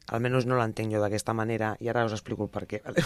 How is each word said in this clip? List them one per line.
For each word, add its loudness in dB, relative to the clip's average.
Almenys 2
no 2
l'entenc 0
jo 4
d'aquesta 0
manera, 0
i -4
ara 2
us 0
explico -4
el -4
per -6
què, -6
vale? 0